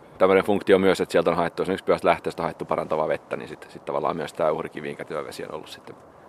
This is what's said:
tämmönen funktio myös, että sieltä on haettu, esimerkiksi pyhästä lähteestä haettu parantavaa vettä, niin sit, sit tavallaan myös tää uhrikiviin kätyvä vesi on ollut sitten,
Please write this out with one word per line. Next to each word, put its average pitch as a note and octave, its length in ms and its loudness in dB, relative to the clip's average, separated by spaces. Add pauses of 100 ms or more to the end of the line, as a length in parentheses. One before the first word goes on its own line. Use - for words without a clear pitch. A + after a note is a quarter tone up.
(200)
tämmönen F#2+ 240 6
funktio G2 360 4
myös, F#2 220 4
että F2+ 100 -4
sieltä F2 200 2
on E2+ 60 0
haettu, E2+ 240 -2
esimerkiksi F2 240 -4
pyhästä F2 220 2
lähteestä E2+ 360 0
haettu D#2+ 220 -8
parantavaa D#2+ 420 -2
vettä, D2 300 -6
niin C2 120 -14
sit, - 200 -18
sit - 160 -20
tavallaan C#2+ 300 -4
myös D2+ 180 -8
tää D#2 180 0
uhrikiviin D#2 460 -8
kätyvä D2 280 -8
vesi - 180 -12
on - 100 -12
ollut - 160 -14
sitten, - 260 -20 (340)